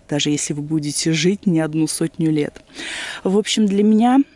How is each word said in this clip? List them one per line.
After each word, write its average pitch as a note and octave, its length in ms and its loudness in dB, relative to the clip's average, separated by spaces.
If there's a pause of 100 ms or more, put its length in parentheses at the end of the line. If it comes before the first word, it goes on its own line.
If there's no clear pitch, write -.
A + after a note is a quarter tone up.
даже D3 220 -2
если D3 220 -2
вы D3 100 -6
будете D3+ 500 -2
жить F3+ 320 0
не E3 140 2
одну D#3 280 0
сотню D#3+ 440 -2
лет. D3+ 300 -4 (600)
В F#3+ 140 2
общем, G#3+ 280 0
для G3 180 2
меня A3+ 360 4 (160)